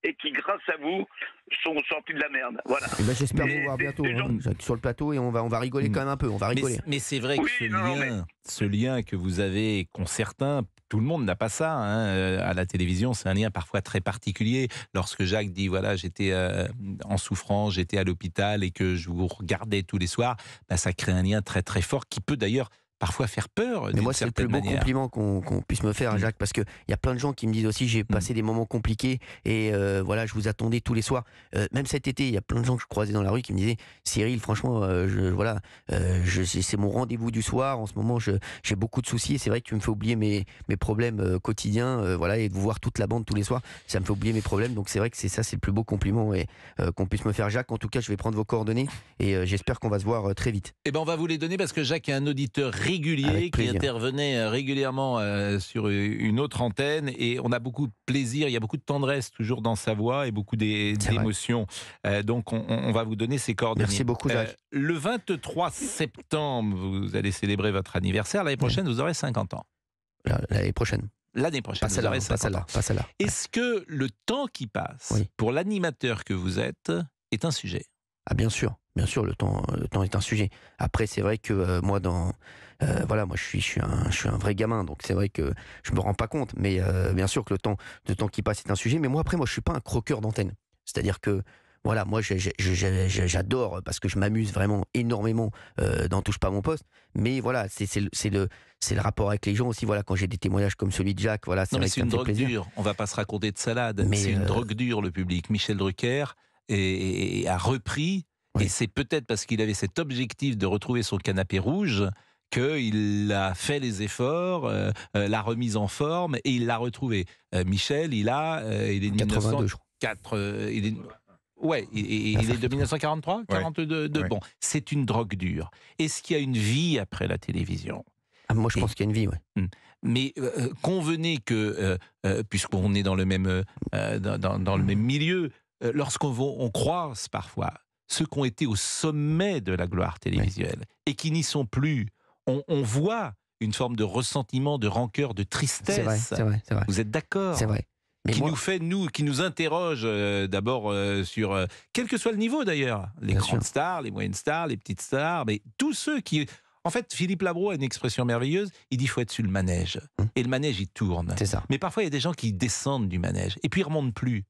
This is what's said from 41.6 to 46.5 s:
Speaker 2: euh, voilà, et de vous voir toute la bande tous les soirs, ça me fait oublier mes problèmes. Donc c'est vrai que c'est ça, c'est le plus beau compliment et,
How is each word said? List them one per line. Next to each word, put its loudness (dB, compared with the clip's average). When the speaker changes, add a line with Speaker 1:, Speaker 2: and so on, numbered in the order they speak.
Speaker 2:
euh, 2
voilà, 2
et 2
de -2
vous -2
voir 0
toute -4
la 2
bande 0
tous -2
les 2
soirs, -2
ça -2
me -2
fait 0
oublier 0
mes 2
problèmes. 0
Donc -4
c'est -2
vrai 2
que -16
c'est -2
ça, 0
c'est -4
le -4
plus 0
beau 2
compliment 2
et, 2